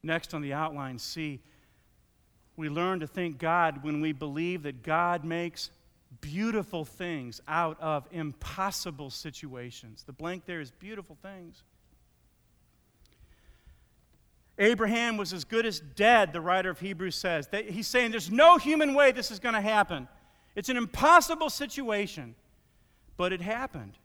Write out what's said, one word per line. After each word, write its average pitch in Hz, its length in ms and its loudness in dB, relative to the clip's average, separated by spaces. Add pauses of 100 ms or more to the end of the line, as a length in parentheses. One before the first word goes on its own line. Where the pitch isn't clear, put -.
Next 160 300 -4
on 156 80 -6
the 139 140 -6
outline, 143 440 -6
C, 151 440 -8 (1120)
we 156 140 -6
learn 175 300 0
to 156 60 -6
thank 170 300 -6
God 160 480 2
when 151 160 -2
we 156 120 0
believe 156 500 -6
that 135 200 -10
God 175 400 0
makes 165 480 -6 (520)
beautiful 185 640 -4
things 147 640 -10
out 160 340 -2
of 151 300 -4
impossible 160 1000 -8
situations. 123 920 -14
The 139 100 -20
blank 170 320 -8
there 175 160 -10
is 131 100 -12
beautiful 190 520 -16
things. 185 400 -18 (3000)
Abraham 226 580 2
was 185 160 -6
as 170 120 -8
good 226 200 0
as 214 160 -4
dead, 196 520 6
the 170 80 -4
writer 180 300 2
of 160 100 -8
Hebrews 185 340 -6
says. 165 340 -2
That 214 200 -6
he's 196 180 -6
saying 247 240 2
there's 190 200 -6
no 320 260 12
human 302 380 2
way 277 180 8
this - 180 -4
is 208 80 -12
gonna 226 220 -2
happen. 196 480 2 (480)
It's 208 120 -6
an 254 80 0
impossible 311 720 6
situation, 208 840 -6 (840)
but 180 160 -2
it 180 80 -6
happened. 180 640 -8